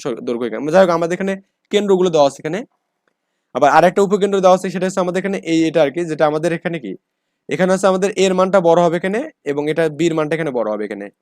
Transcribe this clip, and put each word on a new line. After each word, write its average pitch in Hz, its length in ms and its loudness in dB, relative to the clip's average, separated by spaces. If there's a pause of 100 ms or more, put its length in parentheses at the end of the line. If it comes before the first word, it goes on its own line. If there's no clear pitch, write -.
স-, 135 220 -6
দৈর্ঘ্য 123 240 -4
এখানে। 110 120 -8 (140)
যাই 190 80 6
হোক, 170 140 0
আমাদের 170 200 -2
এখানে 196 160 -4 (380)
কেন্দ্রগুলো 196 440 2
দেওয়া 143 140 6
আছে - 120 -18
এখানে। 160 180 -6 (1000)
আবার 139 200 4
আরেকটা 180 300 4
উপকেন্দ্র 196 360 0
দেওয়া 185 140 6
আছে, 190 160 -4
সেটা 185 140 -4
হচ্ছে 185 180 -4
আমাদের 180 160 -2
এখানে 196 160 -4 (140)
এই, 165 80 2 (100)
এটা 160 160 0
আর 139 100 0
কি, 170 60 -4 (100)
যেটা 151 200 0
আমাদের 156 280 -2
এখানে 170 260 -6
কি? 95 80 -8 (600)
এখানে 180 200 0
হচ্ছে 190 180 0
আমাদের 185 180 0 (140)
এর 190 160 2
মানটা 190 280 4
বড় 165 180 6
হবে 165 160 0
এখানে, 196 180 -4 (320)
এবং 143 200 -4
এটা 165 120 0 (160)
বির 165 180 0
মানটা 156 200 -2
এখানে 156 200 -4
বড় 110 160 -2
হবে 107 140 -6
এখানে। 101 180 -10 (160)